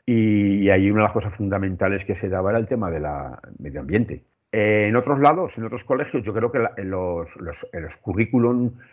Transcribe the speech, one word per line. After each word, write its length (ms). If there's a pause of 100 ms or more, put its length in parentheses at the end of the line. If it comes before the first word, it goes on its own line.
y, 640
y 40
ahí 200
una 100
de 40
las 80
cosas 220
fundamentales 680
que 100
se 140
daba 220
era 80
el 100
tema 220
de 100
la 400 (180)
medio 220
ambiente. 420 (300)
Eh, 360
en 80
otros 220
lados, 400
en 60
otros 200
colegios, 380
yo 100
creo 200
que 60
la, 180
en 140
los, 460
los, 360
en 100
los 140
currículum, 760 (200)